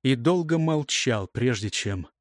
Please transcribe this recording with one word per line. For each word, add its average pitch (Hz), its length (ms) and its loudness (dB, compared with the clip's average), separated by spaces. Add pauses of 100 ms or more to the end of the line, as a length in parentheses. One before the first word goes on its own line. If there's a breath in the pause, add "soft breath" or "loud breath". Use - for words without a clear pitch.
и 131 120 4
долго 165 420 2
молчал, 147 720 0
прежде 117 400 -2
чем 95 400 -4 (120)